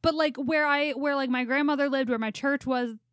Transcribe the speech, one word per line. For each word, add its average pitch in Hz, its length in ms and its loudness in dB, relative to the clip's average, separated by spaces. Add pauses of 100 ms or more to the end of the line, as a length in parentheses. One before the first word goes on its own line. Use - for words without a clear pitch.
But, 330 120 2
like, 311 220 2
where 302 300 0
I, 285 260 2
where, 277 240 0
like, 269 140 0
my 254 140 0
grandmother 285 440 0
lived, 262 220 0
where 233 80 0
my 220 120 -2
church 277 360 -2
was, 247 300 -2 (160)